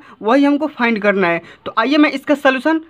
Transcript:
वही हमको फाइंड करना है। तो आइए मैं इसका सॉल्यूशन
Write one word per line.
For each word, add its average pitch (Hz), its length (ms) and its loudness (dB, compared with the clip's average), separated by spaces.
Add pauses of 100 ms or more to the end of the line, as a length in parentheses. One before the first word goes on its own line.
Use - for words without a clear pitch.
(220)
वही 262 220 2
हमको 285 240 0
फाइंड 233 320 -2
करना 196 280 0
है। 170 120 -2 (260)
तो - 120 -12
आइए 262 200 0
मैं 294 140 4
इसका 277 240 -2
सॉल्यूशन 285 540 0